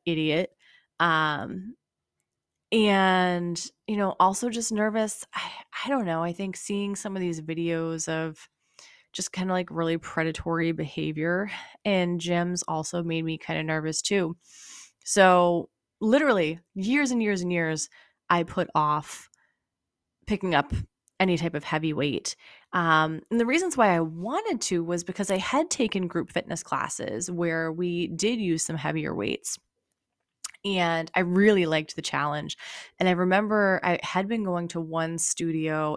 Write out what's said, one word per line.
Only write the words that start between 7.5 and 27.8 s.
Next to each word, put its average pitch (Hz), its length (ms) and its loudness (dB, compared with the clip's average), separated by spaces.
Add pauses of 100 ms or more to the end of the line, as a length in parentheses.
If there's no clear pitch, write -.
of 160 400 -6 (640)
just - 180 -8
kinda, 185 220 -2
like, 180 180 -2
really 165 260 0
predatory 165 760 -2
behavior 160 760 -4 (360)
in 175 340 2
gyms 175 480 0
also 165 380 -4
made 165 200 -2
me 160 140 -4
kinda 156 240 -6
nervous 156 400 -2
too. 175 340 0 (680)
So 180 640 6 (300)
literally 214 580 4 (160)
years 247 360 2
and 240 120 0
years 208 180 2
and 180 120 -2
years, 160 360 0 (400)
I 175 140 4
put - 320 -4
off 151 560 -2 (960)
picking 185 280 0
up 143 200 2 (440)
any 180 200 4
type 165 160 -2
of 147 100 -6
heavy 156 300 -2
weight. 139 420 -2 (380)
Um, 160 560 4
and 233 100 2
the 233 60 2
reasons 320 320 0
why 202 180 6
I 165 40 4
wanted 226 640 -4
to 170 220 -2
was 170 180 -2
because 190 280 -4
I 190 80 2
had 294 320 0
taken 196 380 0
group 165 220 -4
fitness - 320 -6
classes - 680 -4
where 165 420 -2
we 175 360 -2